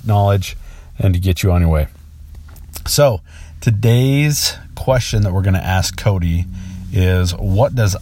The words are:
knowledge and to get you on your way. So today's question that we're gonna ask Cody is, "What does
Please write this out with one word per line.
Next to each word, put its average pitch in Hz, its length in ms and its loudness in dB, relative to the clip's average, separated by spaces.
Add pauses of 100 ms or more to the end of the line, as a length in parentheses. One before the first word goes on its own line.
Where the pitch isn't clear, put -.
knowledge 101 540 2 (400)
and 95 160 2
to 87 60 0
get 92 240 0
you 95 80 4
on 87 100 4
your 85 80 4
way. 78 160 2 (1000)
So 135 340 2 (380)
today's 127 960 2 (180)
question 123 480 0
that 95 120 0
we're 95 100 0
gonna 95 160 2
ask 92 360 -2
Cody 87 500 0 (460)
is, 92 440 2
"What 107 400 0
does 101 260 2